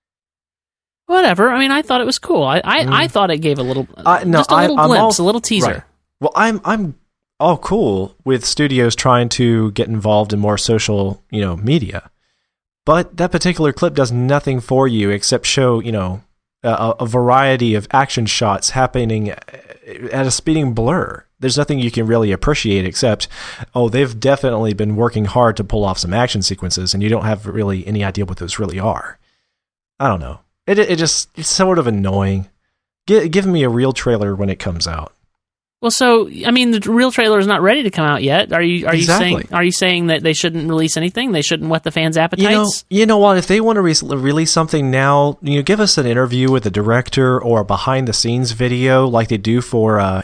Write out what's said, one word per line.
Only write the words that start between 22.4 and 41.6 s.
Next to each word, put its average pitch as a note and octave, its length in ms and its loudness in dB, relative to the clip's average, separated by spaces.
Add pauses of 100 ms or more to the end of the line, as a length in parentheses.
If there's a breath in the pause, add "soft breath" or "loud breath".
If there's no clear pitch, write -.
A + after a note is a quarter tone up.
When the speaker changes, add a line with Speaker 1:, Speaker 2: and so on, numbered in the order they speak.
Speaker 2:
except, G2+ 420 -2 (480 loud breath)
oh, B2 140 2
they've A#2+ 300 -2
definitely A#2 540 0
been G#2+ 220 -2
working A2 300 0
hard A2+ 320 2
to G#2+ 60 -2
pull G#2 220 -2
off F2+ 140 -4
some F2+ 160 -4
action A#2 260 0
sequences, F#2 540 -4
and G2 80 -2
you G#2+ 60 0
don't G#2+ 160 0
have G#2+ 200 -4
really G2+ 400 -4
any G#2 180 -2
idea G2 220 -4
what F#2 140 -8
those - 180 -8
really F#2+ 220 -6
are. - 400 -4 (800)
I C#3 80 0
don't F#2+ 140 -2
know. B1+ 180 -12 (260)
It, G3+ 140 2
it F3+ 180 0
just, - 400 -2
it's D#3+ 100 -8
sort F#3 300 2
of D3+ 80 0
annoying. G2 640 0 (560)
Gi-, G3 240 2
give F#3+ 160 0
me F3 160 2
a B2+ 80 2
real B2+ 240 0
trailer G#2 400 -2
when G2 160 -4
it F#2 80 -6
comes E2+ 300 -6
out. - 260 -10 (640)
Speaker 1:
Well, A#3 120 0
so, A#3 360 2 (160)
I A#3+ 60 -2
mean, B3 220 2
the A3 80 2 (120)
real A#3+ 200 2
trailer A3 260 2
is G3 80 2
not G3 160 2
ready A#3 220 2
to G3 80 -2
come E3 140 -2
out D3 180 0
yet. D3 280 0
Are E3+ 120 2
you, E3+ 240 0
are E3 80 2
you E3 80 0
saying, F3+ 320 2
Speaker 2:
Exactly. - 200 -6
Speaker 1:
are F3 80 2
you F3+ 80 2
saying F3 360 0
that D#3+ 160 0
they D#3+ 100 0
shouldn't D#3+ 340 -2
release D#3+ 300 0
anything? G3+ 360 -2
They D3+ 100 0
shouldn't D#3 260 -4